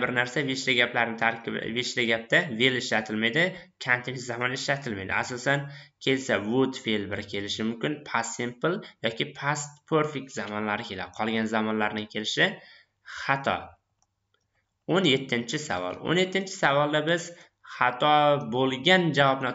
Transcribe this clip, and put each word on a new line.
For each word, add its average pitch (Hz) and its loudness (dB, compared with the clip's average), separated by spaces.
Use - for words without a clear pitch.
bir 120 2
narsa, 127 0
vishli 131 -2
gaplarni 120 2
tarkibi, 113 -2
vishli 120 -2
gapda 113 2
will 127 4
ishlatilmaydi, 113 0
continuous 123 -2
zamon 123 -2
ishlatilmaydi. 123 -4
Asosan 135 0
kelsa 131 2
would 131 2
fe'l 107 0
bir 98 -2
kelishi 101 -4
mumkin, 120 -2
past 117 -2
simple 131 -2
yoki 117 -2
past 147 -2
perfect 151 0
zamonlari 104 -2
keladi. 92 -8
Qolgan 110 0
zamonlarning 107 0
kelishi 123 0
xato. 135 0
O'n 190 4
yettinchi 131 -2
savol. 90 -4
O'n 160 4
yettinchi 190 -2
savolda 147 2
biz 170 0
xato 147 4
bo'lgan 135 4
javobni 135 4